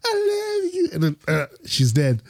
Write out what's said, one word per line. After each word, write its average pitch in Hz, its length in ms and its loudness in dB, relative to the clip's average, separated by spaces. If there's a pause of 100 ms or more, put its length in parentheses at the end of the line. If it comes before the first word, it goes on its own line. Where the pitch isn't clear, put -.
I 415 580 -2
love 359 120 -4
you. 359 180 0
And 160 100 -4
then, 156 140 2 (120)
uh, 156 180 0 (200)
she's 131 260 2
dead. 127 380 2